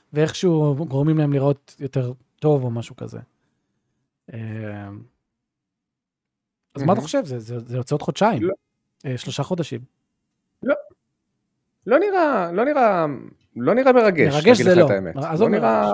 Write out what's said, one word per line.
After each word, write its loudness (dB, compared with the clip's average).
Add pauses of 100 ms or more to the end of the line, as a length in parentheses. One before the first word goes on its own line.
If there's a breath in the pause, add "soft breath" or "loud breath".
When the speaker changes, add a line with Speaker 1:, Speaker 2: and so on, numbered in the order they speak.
(140 soft breath)
Speaker 1:
ואיכשהו 0
גורמים 0
להם 0
לראות -2
יותר -6 (260)
טוב 2
או -4
משהו -8
כזה. -14 (1120)
אה, -14 (2250)
אז -8
מה -6
אתה 0
Speaker 2:
מהמם. 2
Speaker 1:
חושב? -4
זה, -8
זה, -10
זה -8
יוצא -4
עוד -4
חודשיים. 0
Speaker 2:
לא. -2 (520)
Speaker 1:
אה, -6
שלושה -8
חודשים. -6 (840)
Speaker 2:
לא. 0 (1120)
לא 2
נראה, 0
לא 0
נראה, 2 (500)
לא 0
נראה 4
מרגש, 4
Speaker 1:
מרגש 2
Speaker 2:
להגיד 8
Speaker 1:
זה 6
Speaker 2:
לך 6
Speaker 1:
לא. 6
Speaker 2:
את 2
האמת. -2
Speaker 1:
עזוב, 0
Speaker 2:
לא 0
נראה 0